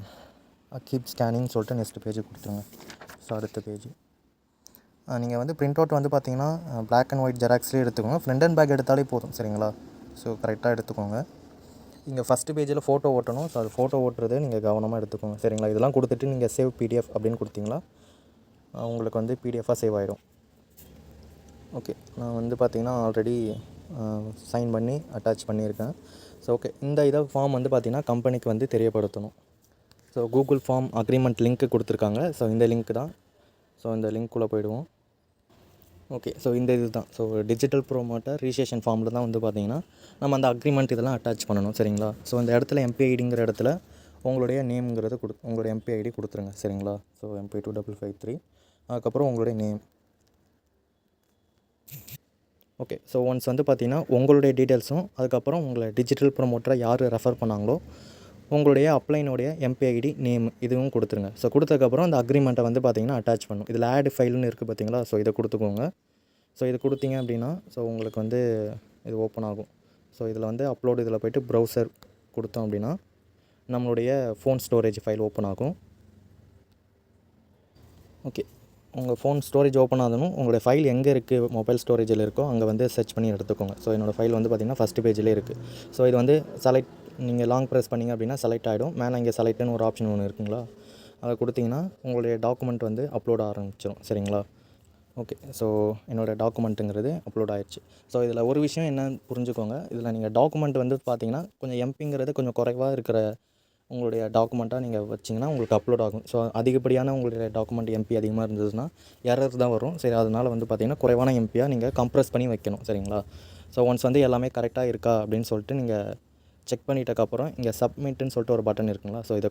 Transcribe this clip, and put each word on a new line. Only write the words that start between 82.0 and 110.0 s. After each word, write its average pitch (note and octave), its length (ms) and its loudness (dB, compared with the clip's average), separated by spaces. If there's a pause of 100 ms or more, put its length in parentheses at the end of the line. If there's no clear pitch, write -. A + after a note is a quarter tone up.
இருக்கோ, C3+ 220 0
அங்க A#2 160 2
வந்து A2 240 2
சர்ச் - 240 -2
பண்ணி A2+ 200 0
எடுத்துக்கோங்க. G2+ 460 -4
So A2 180 0
என்னோட G#2+ 220 0
ஃபைல் A#2 120 2
வந்து A2+ 180 2
பார்த்தீங்கன்னா, A2 240 0
ஃபர்ஸ்ட் A2+ 280 0
பேஜ்லேயே G#2+ 260 2
இருக்கு. G#2 300 2 (340)
So B2+ 160 2
இது B2+ 100 6
வந்து C#3+ 280 4 (200)
செலக்ட், C3 300 2 (240)
நீங்க A#2+ 260 -2
லாங் B2 240 2
ப்ரெஸ் B2+ 220 0
பண்ணீங்க A#2 240 -2
அப்படின்னா A2+ 280 -2
செலக்ட் A#2 300 0
ஆயிடும். B2+ 220 0
மேலே B2 240 -2
இங்க A#2 180 2
செலக்ட்னு A2+ 360 0
ஒரு A2+ 120 0
ஆப்ஷன் A2 220 -2
ஒண்ணு G#2 220 0
இருக்குங்களா? A2 380 -6 (540)
அதை A#2+ 200 -4
கொடுத்தீங்கன்னா, B2 500 -2 (120)
உங்களுடைய A#2+ 360 -2
டாக்குமெண்ட் A#2+ 400 -2
வந்து A#2 340 -4
அப்லோட் A#2 280 0
ஆரம்பிச்சிடும், G2+ 560 -6 (120)
சரிங்களா? G2+ 340 0 (720)
ஓகே, - 340 -12
so G#2+ 440 0 (140)
என்னோட A2+ 340 -4
டாக்குமெண்ட்டுங்கிறது A2 800 -2 (100)
அப்லோட் G#2+ 240 -2
ஆயிடுச்சு. - 260 -8 (260)
So B2 180 0
இதுல A#2 200 0
ஒரு C3+ 160 2
விஷயம் D3+ 360 -2
என்னன்னு C3+ 220 -4 (100)
புரிஞ்சுக்கோங்க. A#2+ 600 -4
இதுல A#2 240 -4
நீங்க A2 160 -4
டாக்குமெண்ட் C#3+ 480 2
வந்து C3 300 2
பார்த்தீங்கன்னா, B2 420 -2 (100)
கொஞ்சம் B2+ 200 -6
எம் B2+ 200 -2
பிங்கிறது C#3+ 340 -4
கொஞ்சம் B2+ 240 -2
குறைவா B2 360 0
இருக்கிற A2+ 440 0 (520)
உங்களுடைய A#2 440 -2
டாக்குமெண்ட்டா A#2 460 0
நீங்க A#2+ 200 -2
வச்சீங்கன்னா, A2 480 -4
உங்களுக்கு A#2+ 300 2
அப்லோட் A#2 260 2
ஆகும். G#2+ 220 -2
So, A#2 280 0
அதிகப்படியான B2+ 640 2
உங்களுடைய A#2 400 -2
டாக்குமெண்ட் A2+ 360 -2
எம் A2 160 -2
பி A#2 100 0
அதிகமா A2 280 0
இருந்ததுன்னா, G#2+ 440 -2 (360)
எரர் B2 320 2
தான் B2 140 2
வரும். B2+ 280 -2
சரி, A#2+ 160 0